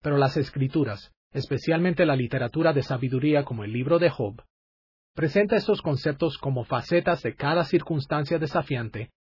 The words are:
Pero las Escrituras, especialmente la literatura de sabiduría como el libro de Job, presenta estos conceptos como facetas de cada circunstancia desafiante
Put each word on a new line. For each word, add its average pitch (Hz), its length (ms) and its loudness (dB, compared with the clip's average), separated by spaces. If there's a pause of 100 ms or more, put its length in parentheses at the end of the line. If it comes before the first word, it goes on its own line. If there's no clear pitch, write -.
Pero 143 160 0
las 135 180 2
Escrituras, 135 760 -2 (200)
especialmente 160 720 0
la 147 100 2
literatura 135 600 0
de 135 80 2
sabiduría 131 600 0
como 110 200 -8
el 107 80 -6
libro 131 260 2
de 170 120 4
Job, 113 320 -6 (720)
presenta 202 420 2
estos 202 240 2
conceptos 147 560 -2
como 131 280 -4
facetas 170 580 0
de - 120 -4
cada 160 300 0
circunstancia 151 760 0
desafiante 123 720 -4 (140)